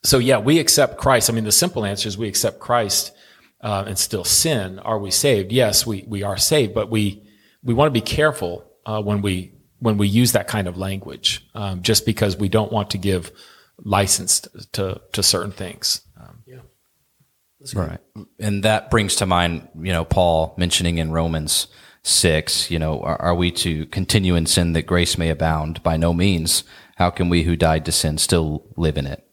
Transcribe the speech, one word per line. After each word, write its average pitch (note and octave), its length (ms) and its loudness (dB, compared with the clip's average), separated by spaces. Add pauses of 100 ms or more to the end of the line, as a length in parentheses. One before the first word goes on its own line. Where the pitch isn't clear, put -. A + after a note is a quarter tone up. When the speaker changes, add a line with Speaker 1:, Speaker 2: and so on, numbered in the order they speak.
Speaker 1:
so - 140 2
yeah, B2 220 4
we C#3 200 4
accept - 380 2
Christ. C3 320 2
I A#2 60 0
mean, A2+ 100 -2
the G#2+ 80 0
simple E3+ 320 0
answer G2+ 240 -4
is F#2+ 80 -8
we A2 120 -6
accept - 320 -2
Christ, A2+ 520 -2 (480)
uh, G2+ 280 -2
and G2+ 100 -6
still F#2+ 240 -2
sin. F#2+ 560 0
Are A2 220 -2
we G2 100 -6
saved? G2+ 400 2
Yes, A#2 340 2
we, G#2 220 -6
we G2+ 160 -6
are G2+ 140 -4
saved, A2+ 380 0
but G#2+ 180 -2
we, G#2 360 -2 (320)
we B2 140 -2
wanna C#3+ 160 4
be A#2+ 100 0
careful, A2 640 -2 (220)
uh, G#2+ 160 -4
when G#2 180 0
we, F#2 320 -4 (280)
when G#2+ 180 0
we G2+ 80 4
use A#2 240 4
that - 160 0
kind G2 220 -2
of F2+ 100 -8
language, F#2+ 680 -6 (120)
um, F#2+ 260 -6
just G2+ 240 0
because G#2 300 0
we G2+ 120 -2
don't G#2+ 220 0
want G#2 200 -4
to G2 80 -6
give F2+ 340 -4 (500)
license G2 600 0
t-, - 60 -20 (260)
to, F#2+ 260 -4 (120)
to G2+ 120 -2
certain G2 260 0
things. - 520 -6 (140)
Um, - 300 -20
Speaker 2:
Yeah. B2+ 140 -20 (1000)
That's C3+ 160 -14
good. G2 140 0
Speaker 3:
Right. E2+ 120 -12 (380)
And G2+ 240 -2
that G#2+ 300 2
brings G#2+ 240 2
to G2 100 0
mind, F2 400 2 (100)
you F2 160 -4
know, E2 120 0
Paul E2 520 2
mentioning E2+ 420 0
in D#2+ 120 -2
Romans D#2+ 560 -2 (380)
six, - 640 2
you E2 80 -2
know, D#2 240 -2
"Are, - 180 -4
are F2 140 2
we F2 160 2
to D#2 360 -4
continue F#2 500 2
in E2 100 2
sin E2+ 280 2
that D#2+ 120 0
grace F2 320 2
may E2 120 0
abound? D#2 520 -2
By E2 140 0
no E2+ 180 2
means. E2+ 480 0 (320)
How F2+ 160 2
can F2 180 -2
we F2 140 4
who E2+ 140 2
died D#2+ 300 2
to D#2+ 60 -4
sin D#2 260 -2
still D#2+ 480 0 (100)
live D#2 200 0
in C#2 120 -4
it?" - 240 -12